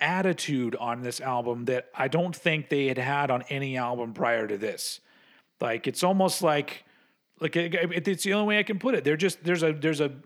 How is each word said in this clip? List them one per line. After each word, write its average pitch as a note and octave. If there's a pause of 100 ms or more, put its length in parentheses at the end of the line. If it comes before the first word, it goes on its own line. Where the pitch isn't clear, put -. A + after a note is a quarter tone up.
attitude D#3
on A#2+
this A#2+
album B2
that B2+
I C3+
don't E3+
think D#3
they C#3+
had B2+
had C#3
on B2+
any C#3
album A#2+
prior A#2
to G#2
this. G2+ (600)
Like, A#2
it's -
almost F#3+
like, D3 (560)
like, D#3
it, E3+
it, E3+
it's F#3+
the G3
only G#3
way G#3
I G3+
can G#3
put B3+
it. C#3
They're D3+
just, F3
there's F3
a, D#3+
there's D3+
a, D3 (160)